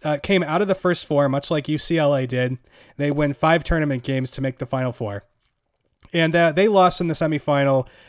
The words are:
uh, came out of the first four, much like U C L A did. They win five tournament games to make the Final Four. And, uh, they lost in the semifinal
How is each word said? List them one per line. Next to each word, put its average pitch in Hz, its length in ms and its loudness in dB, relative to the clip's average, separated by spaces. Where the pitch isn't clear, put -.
uh, 151 140 -2
came 190 220 0
out 170 200 0
of 196 60 -2
the 196 60 2
first 180 300 -2
four, 143 240 2
much 139 220 -2
like 151 180 -2
U 151 80 -2
C 165 220 -2
L 143 160 2
A 131 120 -2
did. 127 300 -2
They 143 140 -2
win 143 240 -2
five 160 280 2
tournament 151 420 -2
games 131 260 -4
to - 100 -10
make 135 160 -4
the - 80 -10
Final 127 260 -4
Four. 101 340 -8
And, 165 200 2
uh, 170 180 4
they 185 140 2
lost 185 360 4
in 170 60 -2
the 156 60 -2
semifinal 143 720 0